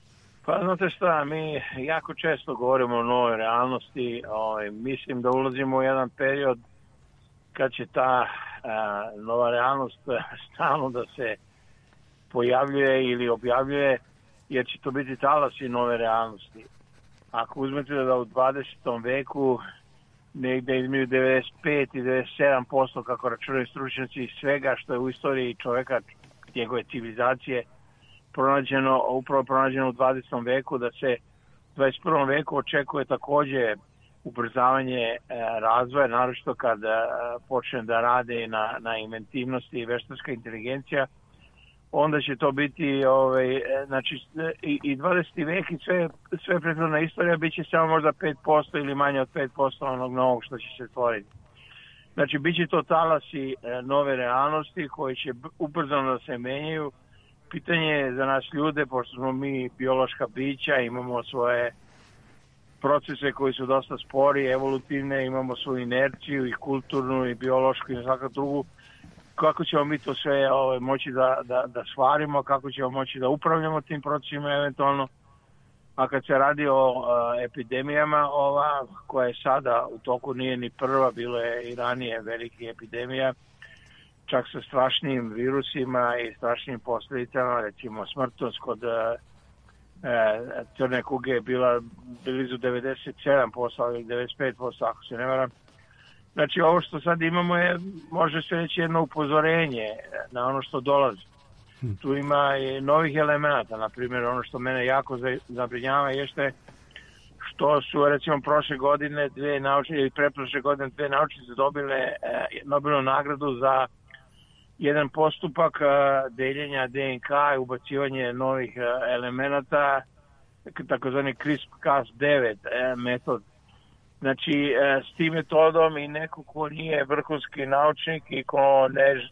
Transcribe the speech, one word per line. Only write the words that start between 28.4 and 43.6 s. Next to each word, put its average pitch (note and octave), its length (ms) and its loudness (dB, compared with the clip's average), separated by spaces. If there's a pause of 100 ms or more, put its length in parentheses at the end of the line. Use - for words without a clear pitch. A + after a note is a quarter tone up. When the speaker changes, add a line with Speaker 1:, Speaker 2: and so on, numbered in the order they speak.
Speaker 1:
upravo C3 360 0
pronađeno C3 440 2
u B2 40 0
dvadesetom C3 520 0
veku, C3 340 -2
da A#2+ 120 -2 (100)
se B2+ 160 0 (560)
u - 40 -20
dvadeset C3+ 260 0
prvom C#3+ 260 2
veku D3 280 -2
očekuje C#3+ 480 -2
takođe C3+ 720 0 (500)
ubrzavanje, B2+ 720 0
e, A#2 200 -2 (420)
razvoja, B2 460 4
naročito B2 480 0
kad, A2+ 300 -2
e, A2 40 -2 (600)
počne B2 340 -4
da A2+ 180 0
rade A#2+ 480 0
na, A2 320 -2
na A2+ 180 -4
inventivnosti B2 800 -8
i A#2 80 -6
veštačka B2 460 -8
inteligencija, B2 720 -4 (840)
onda D3 280 4
će C3+ 160 -4
to C#3+ 160 2
biti, C#3+ 520 0
ovaj, C3 520 4
e, C3 40 -2 (260)